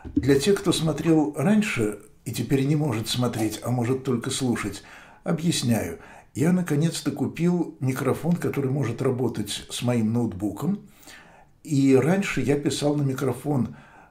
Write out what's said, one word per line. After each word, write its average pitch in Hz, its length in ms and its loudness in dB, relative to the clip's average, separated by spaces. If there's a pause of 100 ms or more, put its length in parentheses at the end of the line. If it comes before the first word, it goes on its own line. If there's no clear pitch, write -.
(160)
Для 139 220 4
тех, 196 220 2
кто 165 140 2
смотрел 156 640 2
раньше 151 640 2 (260)
и 120 80 -6
теперь 131 320 0
не 147 100 2
может 113 320 -2
смотреть, 117 560 -2
а 120 80 -2
может 127 320 0
только 120 260 -2
слушать, 113 540 -2 (400)
объясняю. 127 760 0 (360)
Я 160 160 2
наконец-то 165 600 0
купил 165 680 -2
микрофон, 135 560 0
который 131 360 -2
может 110 300 -2
работать 120 680 -2
с - 140 -8
моим 117 280 2
ноутбуком. 113 680 -2 (840)
И 135 320 4
раньше 170 460 2
я 139 180 2
писал 147 380 0
на 147 60 0
микрофон, 131 720 -2 (340)